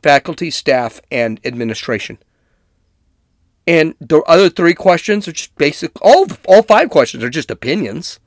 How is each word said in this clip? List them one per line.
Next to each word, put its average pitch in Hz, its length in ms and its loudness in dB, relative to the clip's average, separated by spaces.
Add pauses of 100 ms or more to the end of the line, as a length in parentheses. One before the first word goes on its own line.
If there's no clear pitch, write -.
Faculty, 151 480 0
staff, 127 500 -2 (100)
and 113 320 -4
administration. 113 760 -8 (1500)
And 165 320 0
the 151 280 0
other 180 240 4
three 170 240 0
questions 202 520 0
are 165 60 -12
just - 240 -14
basic, - 360 -4 (100)
all, 320 240 6 (180)
all 190 180 6
five 220 280 2
questions 117 340 -2
are 123 60 -6
just 147 200 -8
opinions. 143 760 -8